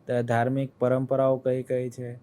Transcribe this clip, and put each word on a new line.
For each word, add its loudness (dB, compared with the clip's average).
ત-, 0
ધાર્મિક 0
પરંપરાઓ 2
કઈ -2
કઈ -4
છે, -12